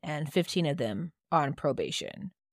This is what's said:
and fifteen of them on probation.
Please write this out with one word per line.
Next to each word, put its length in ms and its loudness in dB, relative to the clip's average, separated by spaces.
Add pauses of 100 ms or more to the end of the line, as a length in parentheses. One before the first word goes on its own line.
and 280 -4
fifteen 340 2
of 120 2
them 340 -2 (200)
on 220 4
probation. 800 -2 (220)